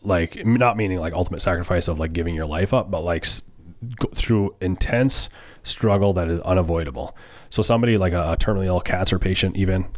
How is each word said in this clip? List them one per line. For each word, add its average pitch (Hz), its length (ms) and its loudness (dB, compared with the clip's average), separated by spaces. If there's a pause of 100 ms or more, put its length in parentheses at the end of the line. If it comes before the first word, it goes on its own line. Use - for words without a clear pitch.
like, 87 360 0
m-, 110 180 2
not 120 200 2
meaning, 98 220 -2
like, 82 140 -4
ultimate 87 280 -4
sacrifice 85 480 0
of, 80 120 -2
like, 80 120 -4
giving 85 220 -2
your 78 120 -4
life 82 260 -2
up, 120 180 0
but, 82 120 -4
like, 87 220 -2
s-, - 180 0 (560)
go - 160 -2
through 101 460 0
intense 117 680 0 (340)
struggle 101 520 2
that 87 140 0
is 85 120 -2
unavoidable. 82 760 0 (360)
So - 120 0
somebody 117 360 4
like 92 140 2
a, 82 200 0
a 80 40 -2
terminally 98 300 2
ill 90 140 0
cancer 92 380 0
patient 95 380 0
even 92 280 2 (140)